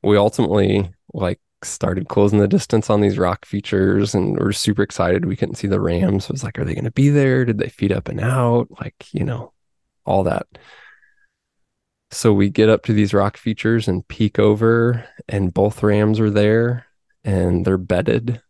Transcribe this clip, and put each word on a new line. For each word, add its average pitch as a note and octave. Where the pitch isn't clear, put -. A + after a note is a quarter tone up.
we G2+
ultimately, G2
like, F2+
started F#2
closing G#2
the G2+
distance A2+
on G#2
these G2
rock F2+
features, G2+
and G2+
we're -
super G#2
excited. F2+
We F#2+
couldn't -
see -
the G2
rams. F#2+
It -
was C#3
like, A2
"Are -
they -
gonna C3
be C#3
there? C3+
Did A2
they -
feed G2+
up -
and -
out?" A#2+
Like, -
you -
know, A#2
all F#2+
that. D2
So -
we G2+
get A2
up A2
to A2+
these G#2
rock G2+
features A2+
and F#2
peek -
over, A2+
and F#2+
both G2+
rams G#2+
are G#2+
there, A2+
and F2+
they're F#2+
bedded. F#2